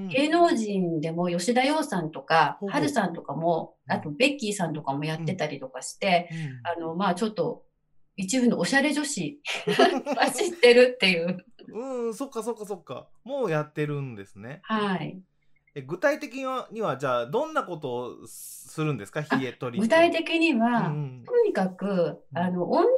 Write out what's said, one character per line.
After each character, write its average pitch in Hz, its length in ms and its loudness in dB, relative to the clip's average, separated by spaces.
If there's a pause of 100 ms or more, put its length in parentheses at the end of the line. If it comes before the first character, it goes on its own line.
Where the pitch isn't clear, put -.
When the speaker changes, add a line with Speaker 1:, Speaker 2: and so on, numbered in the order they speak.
Speaker 1:
ん。 - 20 -6
Speaker 2:
芸 269 220 2
能 339 200 6
人 190 520 0
で 165 100 -4
も 175 180 0
吉 175 240 0
田 247 80 4
羊 302 260 2
さ 180 140 -2
ん 156 100 -4
と - 100 -14
か、 156 380 4
Speaker 1:
ほ 202 80 -6
う - 20 -6
ほ - 20 -6
う。 - 0 -
Speaker 2:
ハ 285 80 0
ル 294 100 2
さ 202 160 0
ん 170 80 -4
と 165 80 -10
か 147 120 -10
も、 160 420 -2 (120)
Speaker 1:
う - 20 -4
ん。 175 40 -2
Speaker 2:
あ - 60 0
と 156 120 -8
ベ 240 160 2
ッ 285 100 -4
キ 208 120 -4
ー 202 40 -4
さ 175 140 -2
ん 151 60 -6
と 151 80 -8
か 139 120 -4
も 151 120 -4
や 160 120 -4
っ 165 80 -6
て - 100 -4
た 151 120 -2
り 147 120 -10
と 131 100 -12
か 131 120 -14
し - 180 -12
て、 175 320 2
Speaker 1:
う 160 40 -10
ん。 - 20 -8
う 165 40 -8
ん。 156 40 -6 (180)
Speaker 2:
あ 170 160 -4 (120)
の、 165 40 -8
ま 196 140 0
あ、 180 60 0
ち 226 80 -4
ょ 220 40 2
っ 214 40 -8
と、 - 320 -4 (540)
一 202 220 -2
部 240 80 4
の 190 120 4
お 170 40 0
し 220 100 0
ゃ 277 80 4
れ 294 120 2
女 302 100 -2
子 - 380 -6 (260)
Speaker 1:
<laughs> 294 480 2
Speaker 2:
が - 160 2
知 - 140 -2
っ - 60 -2
て 240 220 8
る 254 220 8
っ - 20 -12
て 190 120 4
い 180 80 4
う。 180 200 -2 (300)
Speaker 1:
う 247 440 -6
ん、 - 20 -8
そ 262 140 -8
っ - 20 -20
か 226 140 -6
そ 233 100 -4
っ - 20 -12
か 214 100 -12
そ 208 100 -8
っ 160 100 -12
か。 123 240 -14 (160)
も 262 200 -4
う 170 60 0
や 151 120 0
っ 147 100 -16
て 151 120 -2
る 143 160 -4
ん 127 140 -8
で 98 100 -12
す 98 140 -20
ね。 117 240 -14
Speaker 2:
は 208 320 -2
い。 - 240 -6 (560)
Speaker 1:
え、 143 60 -10
具 135 180 -8
体 302 200 2
的 254 160 -12
に 269 100 -8
は、 254 260 -6
に 220 100 -8
は、 160 140 0
じ 135 100 -4
ゃ 123 120 2
あ、 120 100 -2
ど 240 180 0
ん 311 80 -8
な 285 100 -2
こ 180 120 -8
と 147 180 -6
を 120 220 -6 (100)
す - 560 -12
る 151 120 2
ん 123 40 -4
で 101 80 -10
す - 60 -16
か？ 151 180 -6
Speaker 2:
あ、 135 60 0
Speaker 1:
冷 135 100 0
え 120 60 -6
取 123 280 -6
り 226 60 2
っ 226 40 0
て。 - 0 -
Speaker 2:
具 320 40 4
体 339 180 8
的 330 280 0
に 330 140 4
は、 226 140 4
Speaker 1:
う 240 40 0
ん - 40 2
う - 20 2
ん - 20 2
う - 40 2 (400)
ん。 - 20 -20
Speaker 2:
と 494 160 -2
に 427 100 4
か 190 160 0
く、 185 560 -2 (100)
Speaker 1:
う - 20 -8
ん。 - 20 -4
Speaker 2:
あ 180 120 0
の、 180 220 0
温 320 120 6
度 480 140 4